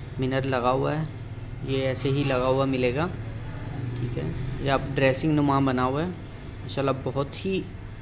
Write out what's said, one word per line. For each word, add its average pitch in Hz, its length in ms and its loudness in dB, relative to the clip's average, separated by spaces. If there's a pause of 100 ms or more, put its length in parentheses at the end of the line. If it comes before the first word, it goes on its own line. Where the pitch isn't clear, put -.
(200)
मिरर 131 260 0
लगा 127 240 2
हुआ 139 220 2
है, 156 160 -2 (580)
ये 135 180 0
ऐसे 131 260 0
ही 139 140 2
लगा 131 220 2
हुआ 135 200 4
मिलेगा, 131 400 2 (960)
ठीक - 180 -4
है। 139 60 -2 (380)
ये 139 80 0
आप 135 240 2
dressing 135 400 4
नुमा 143 280 4
बना 127 220 2
हुआ 135 180 2
है, 180 60 -2
माशाल्लाह - 960 -4
बहुत 135 420 -4
ही 190 180 0 (400)